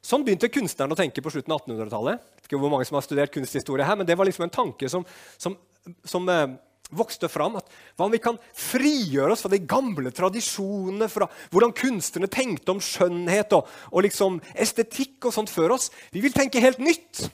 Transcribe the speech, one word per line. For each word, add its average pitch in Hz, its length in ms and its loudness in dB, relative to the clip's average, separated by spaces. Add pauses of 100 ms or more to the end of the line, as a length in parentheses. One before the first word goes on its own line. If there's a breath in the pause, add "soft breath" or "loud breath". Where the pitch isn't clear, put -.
Sånn 277 220 0
begynte 233 260 2
kunstneren 156 400 -2
å 160 80 -2
tenke 147 240 -2
på 156 80 -6
slutten 156 220 -6
av 147 80 -4
attenhundretallet. 113 580 -6
Jeg - 160 -20
vet - 140 -20
ikke 143 100 -2
hvor 143 140 0
mange 127 140 0
som 147 100 -4
har 135 80 -2
studert 143 260 0
kunsthistorie 139 560 -2
her, 202 80 2
men 196 100 -4
det 170 140 2
var 196 80 4
liksom 180 160 -2
en 175 80 -6
tanke 143 400 -4
som, 175 140 -4 (340 loud breath)
som, 180 160 -6 (480)
som, 180 240 -4
eh, 147 300 2 (360)
vokste 170 380 -4
fram, 165 260 -2
at - 120 -12 (280 loud breath)
hva 175 80 0
om 208 80 2
vi 226 80 2
kan 233 160 0 (160 loud breath)
frigjøre 220 800 2
oss 220 120 -2
fra 185 40 -2
de 196 140 2
gamle 165 500 -2
tradisjonene, 196 960 -2
fra - 200 0 (200 loud breath)
hvordan 226 240 6
kunstnerne 196 560 -2
tenkte 202 460 -2
om 202 80 -6
skjønnhet 180 760 2
og, - 120 2 (200 loud breath)
og 185 160 4
liksom 190 360 0 (120 loud breath)
estetikk - 760 -2
og 214 40 -4
sånt 214 160 -4
før 220 280 2
oss? - 120 -4 (240 loud breath)
Vi 190 80 -2
vil 262 140 2
tenke 269 260 2
helt 254 220 4
nytt. - 400 0 (100)